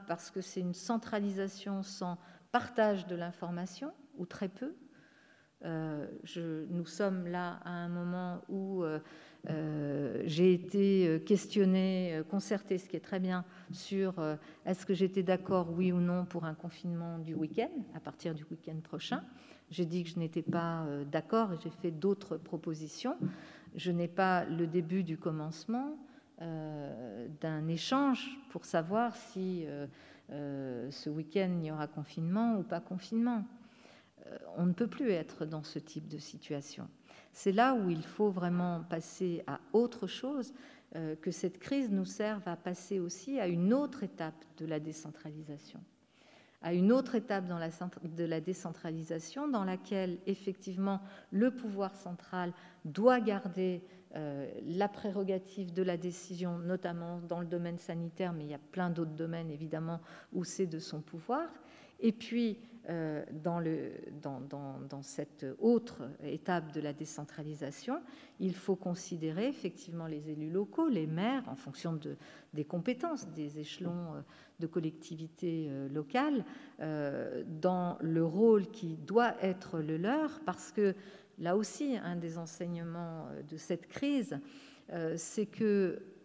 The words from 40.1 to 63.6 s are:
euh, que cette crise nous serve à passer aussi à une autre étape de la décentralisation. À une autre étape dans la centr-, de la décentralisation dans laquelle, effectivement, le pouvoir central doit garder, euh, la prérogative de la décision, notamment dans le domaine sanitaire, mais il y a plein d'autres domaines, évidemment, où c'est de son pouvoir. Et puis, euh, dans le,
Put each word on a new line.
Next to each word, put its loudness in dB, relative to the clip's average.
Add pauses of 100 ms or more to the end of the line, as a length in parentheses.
euh, -2
que -2
cette -2
crise 0
nous 2
serve -2
à -2
passer -4
aussi -2
à 2
une 6
autre 2
étape -6 (120)
de -6
la 0
décentralisation. -10 (840)
À 2
une 10
autre 6
étape 2
dans -2
la 0
centr-, -6
de -2
la 0
décentralisation -4
dans 2
laquelle, 0
effectivement, 0 (320)
le 6
pouvoir -2
central -4 (320)
doit 8
garder, 2 (320)
euh, -4 (160)
la 2
prérogative -2
de 2
la 2
décision, -4
notamment -2
dans -4
le -2
domaine -2
sanitaire, -2
mais -4
il -6
y -6
a -10 (120)
plein 2
d'autres 0
domaines, -4
évidemment, -4 (340)
où 0
c'est 0
de -4
son -6
pouvoir. -2 (500)
Et 6
puis, 0 (300)
euh, -2
dans 0
le, 0 (300)